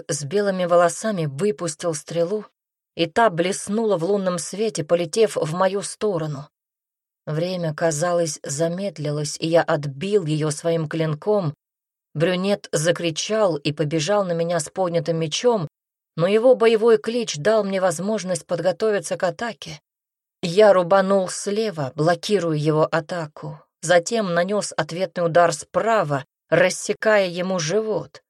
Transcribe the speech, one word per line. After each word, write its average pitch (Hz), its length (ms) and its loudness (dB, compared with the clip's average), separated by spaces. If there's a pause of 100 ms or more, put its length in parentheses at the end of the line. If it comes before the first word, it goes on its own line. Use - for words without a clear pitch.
с 147 160 -6
белыми 190 420 0
волосами 175 640 2
выпустил 170 640 -4
стрелу, 170 520 -4 (500)
и 165 100 0
та 226 240 2
блеснула 196 680 -2
в 160 60 -2
лунном 185 360 0
свете, 196 440 -6
полетев 175 520 0
в 151 180 -2
мою 190 300 0
сторону. 156 640 -6 (800)
Время, 165 480 -4
казалось, 170 640 0
замедлилось, 151 960 -4
и 165 80 -4
я 165 140 4
отбил 160 640 -2
ее 151 240 0
своим 160 400 -2
клинком. 160 640 -2 (640)
Брюнет 185 560 0
закричал 170 840 0
и 147 160 -4
побежал 160 520 0
на 175 60 -4
меня 170 280 0
с 151 100 -6
поднятым 170 480 -2
мечом, 165 500 0 (500)
но 165 80 0
его 220 300 6
боевой 226 420 4
клич 226 400 -4
дал 208 260 2
мне 196 160 -2
возможность 185 680 -2
подготовиться 180 680 -2
к 170 60 -4
атаке. 175 560 -6 (640)
Я 190 320 8
рубанул 190 560 4
слева, 202 640 -4
блокируя 170 640 2
его 156 340 2
атаку, 156 680 -6 (200)
затем 180 520 0
нанес 190 420 -2
ответный 170 500 -4
удар 165 280 4
справа, 175 720 -2 (240)
рассекая 208 800 2
ему 180 320 -4
живот. 180 720 -4